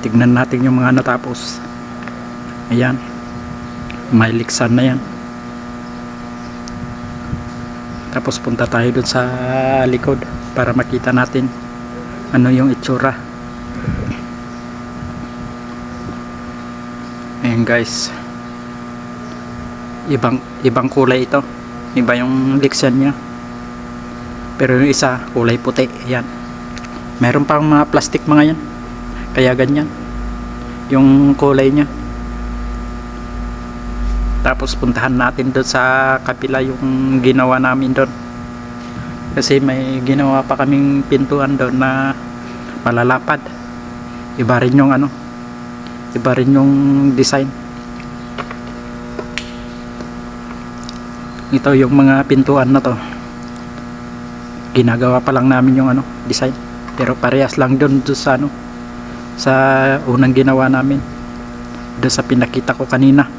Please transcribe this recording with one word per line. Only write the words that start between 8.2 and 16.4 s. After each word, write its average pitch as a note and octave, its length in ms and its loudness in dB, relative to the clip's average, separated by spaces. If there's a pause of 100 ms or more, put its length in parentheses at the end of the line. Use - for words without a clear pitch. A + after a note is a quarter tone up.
punta A#2 240 0
tayo A#2+ 240 2
dun B2+ 160 0
sa B2+ 160 2 (640)
likod B2+ 320 0 (320)
para A#2+ 240 0
makita B2 400 0
natin B2+ 320 2 (880)
ano B2+ 160 6
yung B2+ 240 4
itsura. C3 400 0 (4000)